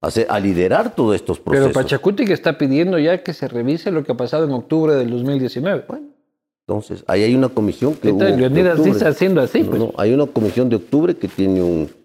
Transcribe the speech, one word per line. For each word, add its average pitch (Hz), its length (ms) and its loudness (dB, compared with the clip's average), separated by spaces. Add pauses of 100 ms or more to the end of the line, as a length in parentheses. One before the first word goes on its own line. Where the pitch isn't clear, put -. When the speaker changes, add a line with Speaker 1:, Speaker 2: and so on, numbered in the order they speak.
Speaker 1:
A 76 60 -4
hacer, 113 220 0
a 107 100 0
liderar 98 560 0
todos 110 200 2
estos 107 240 -4
Speaker 2:
Pero - 60 -14
Speaker 1:
procesos. 135 280 2
Speaker 2:
Pachacuti 139 520 0
que 190 80 2
está 160 240 -2
pidiendo 156 400 0
ya 170 260 0
que 175 100 -8
se 143 140 -8
revise 131 440 -4
lo 156 120 -2
que 151 80 -6
ha 131 60 -4
pasado 151 280 -2
en 143 60 -2
octubre 156 440 0
del 123 160 0
dos 120 120 -2
mil 139 160 -2
diecinueve. 131 480 -4
Speaker 1:
Bueno, 285 200 -12 (600)
entonces, 95 400 -6
ahí 98 160 2
hay 120 120 4
una 131 140 2
comisión 113 460 -2
que - 140 -2
Speaker 2:
Ahí 104 40 2
está, 98 120 2
Speaker 1:
hubo 98 60 4
de 101 60 2
Speaker 2:
Leonidas 156 420 2
Speaker 1:
octubre. 185 140 4
Speaker 2:
Diz - 100 2
haciendo 175 380 2
así, - 200 0
Speaker 1:
No, - 80 0
Speaker 2:
pues. 117 100 0
Speaker 1:
no, 113 180 -2
hay 107 160 2
una 143 120 2
comisión 120 440 0
de 113 80 2
octubre 160 380 0
que 98 120 -8
tiene 95 340 0
un 85 280 0 (160)